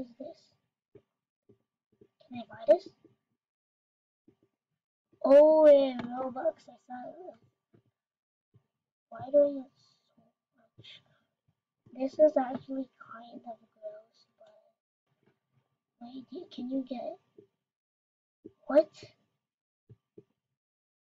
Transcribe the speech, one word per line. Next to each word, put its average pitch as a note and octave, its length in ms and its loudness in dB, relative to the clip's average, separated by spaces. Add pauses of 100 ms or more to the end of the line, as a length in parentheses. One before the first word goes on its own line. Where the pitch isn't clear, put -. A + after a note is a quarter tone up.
is B3 160 -14
this? D#4+ 220 -16 (1900)
Can A#3+ 100 -16
I - 100 -14
buy G#3+ 180 -16
this? F4 220 2 (2250)
Oh, D4+ 440 8
yeah, C4+ 340 6
Robux, B3+ 680 -6
I A#3+ 200 -20
saw B3 140 -16 (100)
it. F4+ 240 -20 (1800)
Why A#3 220 -16
do D4 60 6
I C#4+ 160 4
get C4 160 -14 (440)
so - 80 -20 (560)
much? - 240 -20 (880)
This C4 200 -6
is D4+ 240 4
actually C4+ 520 -6 (240)
kind A#3+ 320 -20
of A#3 140 -16 (160)
gross, D#5+ 540 -20 (100)
but - 1700 -20 (220)
wait, F4 240 -16
can B3 160 -12
you C4+ 180 -6
get, C4+ 300 -12 (1500)
what? D4 200 2 (2250)